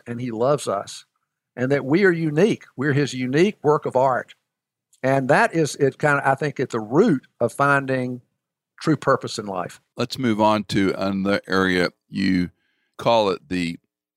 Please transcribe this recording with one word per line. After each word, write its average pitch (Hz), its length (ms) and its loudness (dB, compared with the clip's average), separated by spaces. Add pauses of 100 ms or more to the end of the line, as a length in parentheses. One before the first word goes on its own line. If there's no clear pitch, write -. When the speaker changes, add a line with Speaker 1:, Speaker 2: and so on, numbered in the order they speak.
Speaker 1:
and 120 140 -8
he 127 100 -6
loves 123 380 0
us, - 380 -8 (500)
and 131 160 -2
that 139 120 0
we 165 200 2
are 185 80 4
unique. 165 520 0 (120)
We're 139 160 -2
his 135 220 0
unique 139 480 0
work 147 240 2
of 131 100 -2
art. 127 380 0 (680)
And 131 280 0
that 170 240 2
is, 160 220 0
it 135 220 0
kind 147 200 2
of, 135 80 -4
I 135 80 2
think, 143 260 -4
at 127 100 -4
the 117 100 -4
root 139 460 2 (140)
of 117 120 0
finding 131 680 0 (600)
true 160 160 0
purpose - 420 -2
in 104 80 -8
life. 92 340 -8 (160)
Speaker 2:
Let's 123 220 -6
move 113 220 0
on 107 240 2
to 98 320 0
another 98 520 -2
area. 92 420 2 (180)
You 92 420 0 (480)
call 113 320 2
it - 180 -6
the 87 300 -4 (380)